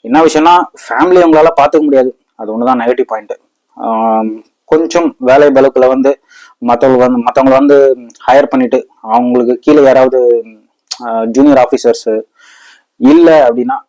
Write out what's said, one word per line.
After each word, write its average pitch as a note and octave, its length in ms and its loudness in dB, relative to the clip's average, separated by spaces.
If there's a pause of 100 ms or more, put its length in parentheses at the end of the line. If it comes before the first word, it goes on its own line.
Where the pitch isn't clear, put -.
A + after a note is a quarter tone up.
என்ன C#3+ 240 -2
விஷயம்னா, D#3+ 380 2 (120)
ஃபேமிலி F3+ 460 -2
அவங்களால D#3+ 260 2 (100)
பார்த்துக்க D3+ 260 0
முடியாது, C3 360 -2 (160)
அது G#2+ 180 -12
ஒன்று A#2+ 140 -6
தான் B2+ 140 -2
நெகட்டிவ் B2 240 -4
பாயிண்ட். G#2+ 360 -12 (340)
ஆம், A2+ 680 -6 (200)
கொஞ்சம் D#3+ 540 -2
வேலை C3+ 300 2
பளுக்குல C3 380 2
வந்து C3 340 -2 (380)
மத்தவங்க B2 480 0
வந்து, B2 160 -2
மத்தவங்கள C3+ 280 0
வந்து C#3 460 2 (300)
ஹையர் D3 200 2
பண்ணிட்டு, B3 420 -4 (140)
அவங்களுக்கு B2 520 -2
கீழே D3 280 0
யாராவது, B2+ 600 2 (580)
ஆ, A2+ 220 -6
ஜூனியர் C3+ 340 2
ஆஃபீஸர்ஸ் A#2 640 -2 (720)
இல்ல D#3 520 4
அப்படின்னா A#2+ 300 -4 (100)